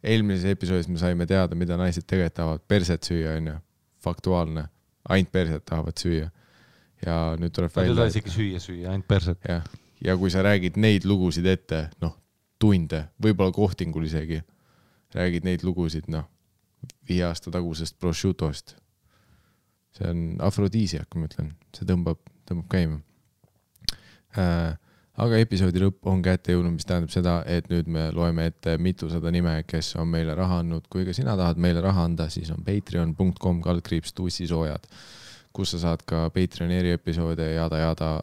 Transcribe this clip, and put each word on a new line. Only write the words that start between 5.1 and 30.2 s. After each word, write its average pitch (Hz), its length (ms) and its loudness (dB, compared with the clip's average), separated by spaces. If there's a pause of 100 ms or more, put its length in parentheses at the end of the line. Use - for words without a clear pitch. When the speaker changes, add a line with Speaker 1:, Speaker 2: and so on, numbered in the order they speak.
Speaker 1:
Ainult 95 240 4
perset 80 320 0
tahavad 82 320 -4
süüa. 82 300 0 (720)
Ja 82 340 0
nüüd 85 160 -2
tuleb 87 240 -2
Speaker 2:
Nad 92 80 4
ei 92 80 4
Speaker 1:
välja, 85 80 4
Speaker 2:
saa 117 80 6
Speaker 1:
et - 80 0
Speaker 2:
isegi 104 160 -4
süüa 92 320 -2
süüa, 90 320 -8
ainult 95 160 -4
perset. 90 320 2
Speaker 1:
Jah. 85 240 -4 (320)
Ja 92 160 2
kui 92 160 2
sa 92 160 2
räägid 95 320 2
neid 107 240 6
lugusid 90 480 2
ette, 80 380 -2 (100)
noh, 82 160 -2 (460)
tunde, 82 480 2 (100)
võib-olla 98 320 4
kohtingul 82 560 -2
isegi, 78 320 -4 (720)
räägid 87 320 -2
neid 90 240 -2
lugusid, 82 400 -4
noh, 80 220 -6 (840)
viie 90 160 2
aasta 85 240 -6
tagusest 82 480 -6
prosciutost. 85 800 -2 (1160)
See 92 120 -6
on 85 320 -4
afrodiisiak, 98 800 0
ma 78 80 -4
ütlen. 76 240 -6 (220)
See - 120 -10
tõmbab, 87 320 0 (300)
tõmbab 87 220 -6
käima. 80 320 0 (1300)
Äh, 85 420 0 (460)
aga 117 200 2
episoodi 92 460 4
lõpp 98 240 0
on 92 160 2
kätte 90 320 2
jõudnud, 87 220 2
mis - 100 -8
tähendab 85 240 0
seda, 87 320 2
et 85 260 -2
nüüd 85 220 0
me 80 200 -2
loeme 82 360 0
ette 82 320 -2
mitusada 82 520 -2
nime, 85 320 0
kes - 320 -4
on 82 120 -2
meile 82 300 -2